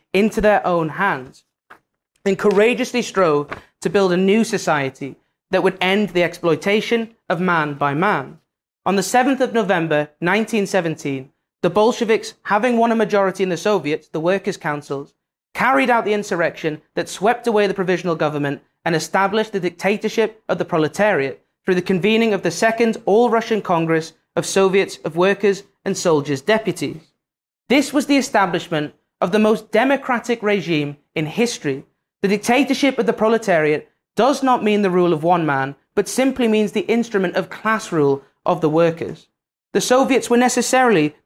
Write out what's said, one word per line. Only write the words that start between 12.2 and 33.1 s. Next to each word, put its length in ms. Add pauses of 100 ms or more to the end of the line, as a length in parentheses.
having 340
won 140
a 40
majority 460
in 80
the 60
Soviets, 520
the 120
workers' 360
councils, 580 (380)
carried 380
out 160
the 80
insurrection 640 (140)
that 140
swept 380
away 200
the 80
provisional 420
government 460 (240)
and 80
established 580
the 80
dictatorship 880
of 80
the 80
proletariat 800 (200)
through 100
the 80
convening 500
of 100
the 80
Second 540
All-Russian 560
Congress 540 (220)
of 100
Soviets 580
of 120
Workers 480 (200)
and 120
Soldiers 440
Deputies. 720 (560)
This 240
was 140
the 100
establishment 800 (260)
of 120
the 60
most 320
democratic 720
regime 540 (180)
in 120
history. 580 (380)
The 60
dictatorship 720
of 60
the 80